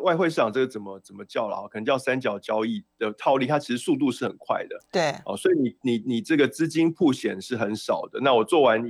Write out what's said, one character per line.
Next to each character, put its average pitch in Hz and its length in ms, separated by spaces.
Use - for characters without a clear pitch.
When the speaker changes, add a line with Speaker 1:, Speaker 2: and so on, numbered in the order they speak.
Speaker 1:
外 170 140
汇 170 140
市 156 60
场 113 160
这 123 80
个 131 80
怎 113 140
么， 98 180
怎 98 160
么 101 100
叫 117 240
了 95 60
啊， 98 120
可 - 100
能 107 80
叫 135 120
三 131 220
角 107 200
交 110 260
易 113 180
的 107 160
套 139 240
利， 135 100
它 147 120
其 143 80
实 123 100
速 147 200
度 135 140
是 120 160
很 - 100
快 - 300
的。 - 120
Speaker 2:
对。 160 200
Speaker 1:
哦， 98 120
所 185 140
以 170 80
你， 123 220
你， 117 240
你 120 160
这 160 140
个 139 120
资 160 200
金 160 240
曝 156 220
险 98 260
是 120 160
很 107 200
少 90 360
的。 113 100
那 135 120
我 110 100
做 160 180
完 117 280